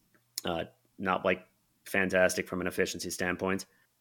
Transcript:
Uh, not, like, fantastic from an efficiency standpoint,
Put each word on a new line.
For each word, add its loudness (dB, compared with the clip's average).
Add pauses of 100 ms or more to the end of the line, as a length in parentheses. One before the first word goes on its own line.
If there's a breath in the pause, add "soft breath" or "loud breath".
(460)
Uh, -2 (340)
not, 0
like, 2 (420)
fantastic 2
from -4
an -2
efficiency -2
standpoint, -2 (360)